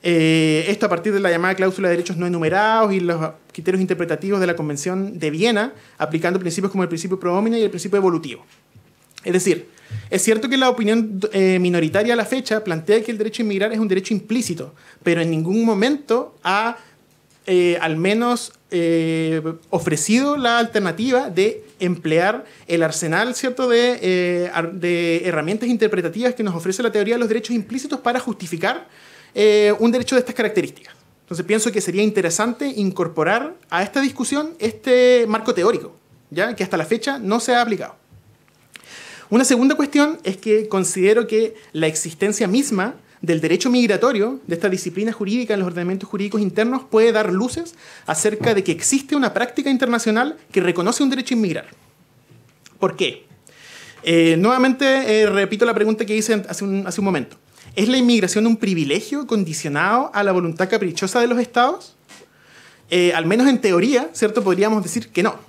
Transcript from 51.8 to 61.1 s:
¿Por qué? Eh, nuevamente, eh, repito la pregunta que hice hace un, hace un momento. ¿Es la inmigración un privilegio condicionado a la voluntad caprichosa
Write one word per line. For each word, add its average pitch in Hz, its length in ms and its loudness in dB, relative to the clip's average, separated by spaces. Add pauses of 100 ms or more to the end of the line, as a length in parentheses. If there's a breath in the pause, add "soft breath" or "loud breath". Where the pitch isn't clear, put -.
¿Por 185 160 0
qué? 151 320 -4 (800 loud breath)
Eh, 165 340 4
nuevamente, 254 460 2 (380)
eh, 214 40 4
repito 202 380 0
la 233 100 2
pregunta 214 320 0
que 208 80 -4
hice 220 200 0 (140)
hace 180 140 -8
un, 196 240 -4
hace 185 140 -6
un 196 60 0
momento. 160 300 -4 (380 loud breath)
¿Es 220 140 2
la 254 80 2
inmigración 226 500 2
un 226 120 2
privilegio 196 680 -2
condicionado 180 880 -2
a 202 80 0
la 202 80 2
voluntad 180 400 -2
caprichosa 202 500 -2